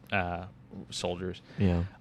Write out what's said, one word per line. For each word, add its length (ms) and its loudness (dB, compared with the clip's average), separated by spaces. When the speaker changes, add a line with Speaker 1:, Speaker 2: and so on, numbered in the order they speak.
Speaker 1:
uh, 340 0
soldiers. 520 -4
Speaker 2:
Yeah. 240 6